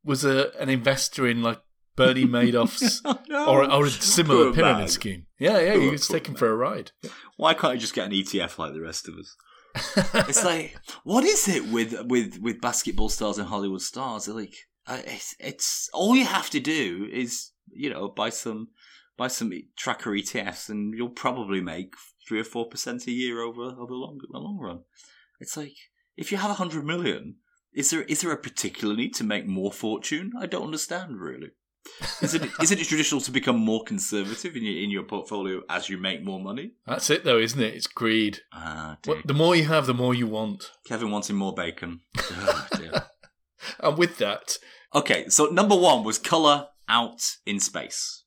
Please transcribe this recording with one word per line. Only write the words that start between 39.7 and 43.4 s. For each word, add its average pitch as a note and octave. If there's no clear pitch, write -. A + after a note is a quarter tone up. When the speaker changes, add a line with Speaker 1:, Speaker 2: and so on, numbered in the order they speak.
Speaker 1:
the B2+
more B2
you A#2+
want. G#2+
Speaker 2:
Kevin A2+
wanting G#2
more F#2+
bacon. F2
Speaker 1:
<laughs> -
Speaker 2:
Oh, -
dear. -